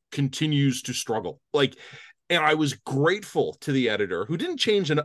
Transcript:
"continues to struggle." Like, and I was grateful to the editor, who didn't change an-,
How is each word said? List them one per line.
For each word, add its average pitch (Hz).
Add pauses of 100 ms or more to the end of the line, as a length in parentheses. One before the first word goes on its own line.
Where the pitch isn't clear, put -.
(120)
"continues 139
to 123
struggle." 107 (140)
Like, 143 (540)
and 170
I 156
was 147
grateful 147
to 147
the 131
editor, 98
who 160
didn't 320
change 202
an-, 151